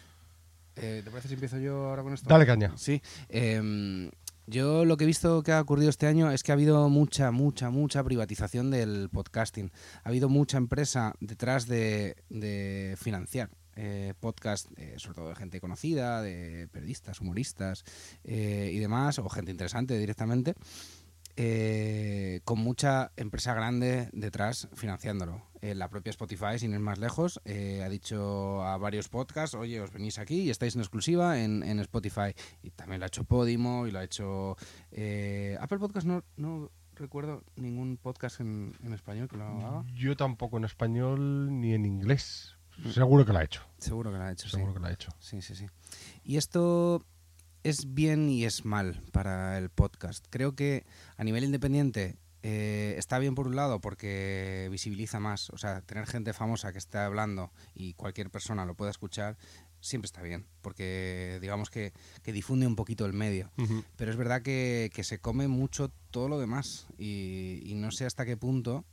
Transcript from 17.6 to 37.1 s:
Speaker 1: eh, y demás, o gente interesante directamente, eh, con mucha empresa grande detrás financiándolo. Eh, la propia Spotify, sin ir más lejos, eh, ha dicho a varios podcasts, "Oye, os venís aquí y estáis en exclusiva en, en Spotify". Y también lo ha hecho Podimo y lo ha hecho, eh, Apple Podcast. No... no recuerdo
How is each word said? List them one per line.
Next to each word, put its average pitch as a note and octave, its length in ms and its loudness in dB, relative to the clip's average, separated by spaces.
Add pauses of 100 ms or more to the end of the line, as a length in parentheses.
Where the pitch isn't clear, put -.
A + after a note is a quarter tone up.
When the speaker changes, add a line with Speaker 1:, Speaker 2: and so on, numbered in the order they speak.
Speaker 1:
eh, G#2 480 -2
y G2+ 60 -2
demás, B2 400 0
o G2 120 -4
gente F#2+ 200 -6
interesante A2 480 -2
directamente, A2+ 560 0 (840)
eh, G#2+ 1080 0
con A#2 140 0
mucha B2+ 580 2
empresa A#2 380 -2
grande B2 580 0
detrás G#2+ 640 -4
financiándolo. G2 680 -4 (200)
Eh, G#2 120 -4
la F#2 140 -4
propia G2+ 220 -8
Spotify, G#2 480 -4
sin A2 140 -2
ir G#2 80 -2
más G#2 180 -2
lejos, C3+ 460 -2
eh, G2 400 -4
ha F#2+ 40 -4
dicho G2 760 -2
a F#2+ 160 0
varios G2+ 300 -4
podcasts, C3+ 460 -4
"Oye, A#2 260 -6
os F#2+ 120 -8
venís G#2 260 -6
aquí C3+ 240 -2
y D#3 80 2
estáis A#2+ 240 -2
en A#2+ 60 0
exclusiva D#3+ 600 2
en, G#2+ 220 2
en G#2 180 0
Spotify". G2+ 540 -2 (280)
Y - 80 -14
también F#2 300 -10
lo F#2+ 40 -4
ha F#2 40 -4
hecho - 160 -6
Podimo A#2+ 600 2
y A2 40 -4
lo G2 100 -6
ha F#2 40 -4
hecho, G2 520 -4 (340)
eh, G2+ 720 -4
Apple G3+ 180 -4
Podcast. G3+ 280 -2
No... F3+ 180 0 (120)
no D#3 340 -6 (240)
recuerdo C#3+ 500 -8 (120)